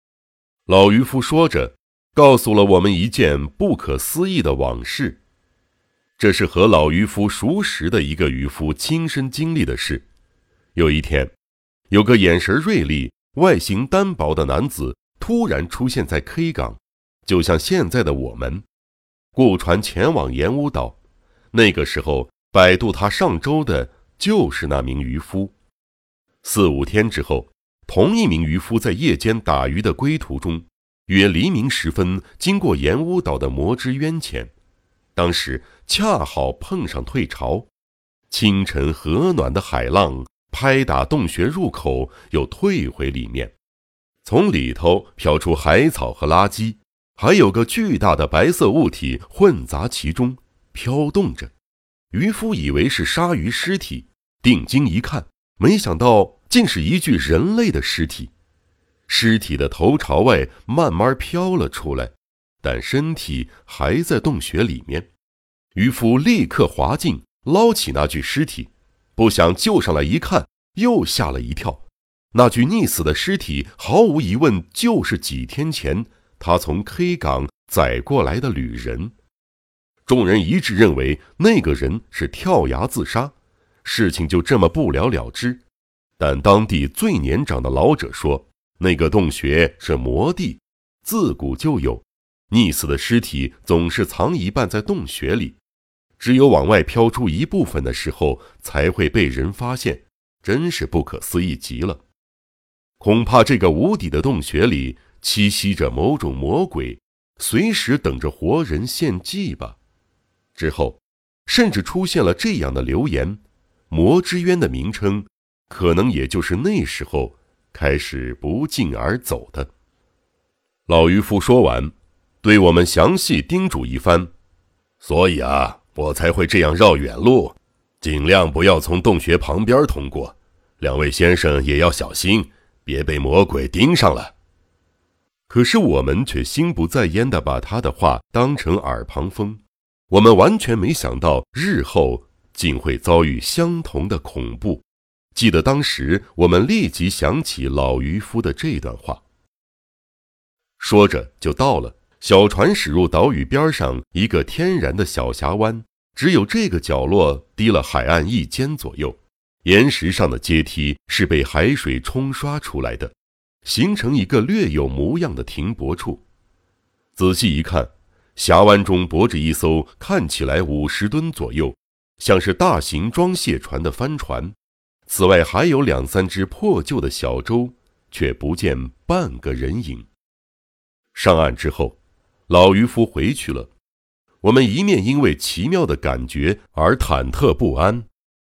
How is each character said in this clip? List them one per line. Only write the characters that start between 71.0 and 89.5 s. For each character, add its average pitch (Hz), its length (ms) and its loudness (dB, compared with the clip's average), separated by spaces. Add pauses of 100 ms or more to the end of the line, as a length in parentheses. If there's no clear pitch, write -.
吓 - 260 -4
了 65 100 -6
一 60 120 -8
跳。 - 340 -8 (460)
那 120 160 6
具 120 160 2
溺 180 220 0
死 - 160 -4
的 76 120 0
尸 196 220 -2
体 69 300 -6 (100)
毫 156 240 2
无 170 200 4
疑 98 160 -2
问 120 360 2
就 220 320 0
是 - 140 -4
几 65 260 -8
天 147 260 -6
前 92 360 -4 (320)
他 87 180 2
从 - 260 -4
K 175 340 -4
港 69 300 -4 (240)
载 62 300 0
过 139 220 0
来 73 180 -2
的 139 80 -4
旅 65 260 -6
人。 58 380 -10 (920)
众 123 200 4
人 101 140 4
一 160 180 0
致 117 160 -4
认 92 220 6
为 67 240 -2 (160)
那 202 240 4
个 76 140 0
人 113 260 -4 (100)
是 - 160 -6
跳 127 400 0
崖 65 200 -4
自 - 180 -6
杀， 135 300 -6 (500)
事 107 260 0
情 78 160 -4
就 85 140 0
这 120 180 0
么 90 80 6
不 85 240 0
了 71 180 0
了 76 220 -6
之。 123 300 -6 (560)
但 71 240 -2
当 101 260 6
地 69 220 0
最 202 300 -2
年 76 260 -2
长 64 180 -4
的 64 80 -4
老 82 240 4
者 - 180 -6
说， - 360 -4 (300)
那 92 180 2
个 80 140 0
洞 92 200 2
穴 71 480 0